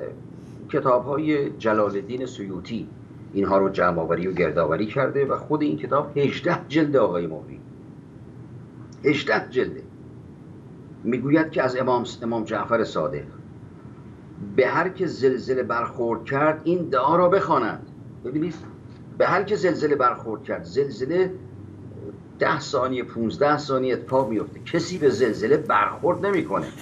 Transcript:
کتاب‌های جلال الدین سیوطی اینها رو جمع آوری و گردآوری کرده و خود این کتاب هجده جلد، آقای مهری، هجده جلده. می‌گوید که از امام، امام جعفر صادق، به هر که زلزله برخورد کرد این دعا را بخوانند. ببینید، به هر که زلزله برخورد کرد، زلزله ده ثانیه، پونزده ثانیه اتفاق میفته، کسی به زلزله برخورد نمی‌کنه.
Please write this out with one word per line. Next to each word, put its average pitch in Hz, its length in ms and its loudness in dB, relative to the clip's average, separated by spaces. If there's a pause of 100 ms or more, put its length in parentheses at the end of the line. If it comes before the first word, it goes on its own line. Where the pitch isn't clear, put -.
(680)
کتاب‌های 139 840 2
جلال 107 460 2
الدین 113 300 -4
سیوطی 95 640 -8 (440)
اینها 98 260 4
رو 98 100 4
جمع 87 300 2
آوری 82 280 0
و 92 60 0
گردآوری 82 540 2
کرده 131 400 0
و 135 100 0
خود 151 260 -2
این 151 140 2
کتاب 143 420 0
هجده 160 400 2 (100)
جلد، 147 280 4
آقای 87 300 4
مهری، 71 340 -10 (1400)
هجده - 460 2
جلده. - 320 0 (1200)
می‌گوید 139 460 4
که - 120 0
از 127 140 0
امام، 123 280 2 (180)
امام 113 220 -2
جعفر 110 400 2
صادق، 76 400 -2 (1300)
به 127 100 6
هر 147 220 0
که 185 180 -2
زلزله 127 560 2
برخورد 117 600 -2
کرد 151 400 2
این 165 240 2
دعا 131 280 4
را 175 120 6
بخوانند. 139 580 2 (380)
ببینید، 151 300 -2 (640)
به - 80 6
هر 180 160 4
که 202 140 0
زلزله 156 400 2
برخورد 117 460 0
کرد، 92 220 -4
زلزله 139 680 0 (1040)
ده - 220 2
ثانیه، 127 440 -2
پونزده 143 540 2
ثانیه 131 360 0
اتفاق 131 340 2
میفته، 104 320 -4
کسی 170 380 -2
به 151 120 6
زلزله 110 460 4
برخورد 123 680 2
نمی‌کنه. 101 400 0 (160)